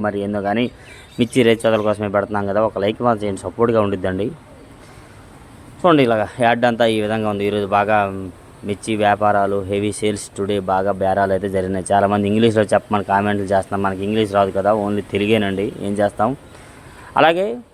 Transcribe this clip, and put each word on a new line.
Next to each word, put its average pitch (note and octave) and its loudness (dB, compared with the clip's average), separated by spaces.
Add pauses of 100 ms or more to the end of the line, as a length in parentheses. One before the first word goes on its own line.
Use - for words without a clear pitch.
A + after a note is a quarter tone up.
మరి G2+ -4
ఏందో G#2 -4
కానీ, A2+ 0 (560)
మిర్చి A#2 2
రైతు A2 2
సోదరుల G#2+ 2
కోసమే G#2 -2
పెడుతున్నాం G2+ -2
కదా, G#2 0
ఒక - -10
లైక్ A2 -2
మాత్రం G#2+ 0
చేయండి, G2 -6
సపోర్ట్గా A2+ 0
ఉండిద్దండి. F#2+ -4 (1500)
చూడండి, D#3+ 4
ఇలాగ A2 2 (200)
యార్డు A#2+ 2
అంతా A#2 2
ఈ - 0
విధంగా G#2+ -2
ఉంది. G2+ -4
ఈరోజు G2+ -2
బాగా G#2 2 (680)
మిర్చి G2+ -6 (100)
వ్యాపారాలు, G2+ 2 (120)
హెవీ G2+ -2
సేల్స్ G#2 -4 (120)
టుడే, G2+ -4 (120)
బాగా F#2+ 0 (100)
బేరాలు G2 2
అయితే F#2+ -4
జరిగినాయి. F#2 -2
చాలామంది G2+ 2
ఇంగ్లీష్లో A2 4
చెప్పమని G#2 0
కామెంట్లు G2+ 0
చేస్తున్నారు, G2 0
మనకి F#2+ -4
ఇంగ్లీష్ G#2+ 0
రాదు G2 2
కదా, G2 2 (120)
only G2+ -2
తెలుగేనండి, G2+ 0 (220)
ఏం G2+ -4
చేస్తాం. G#2 0 (880)
అలాగే E3+ 4 (280)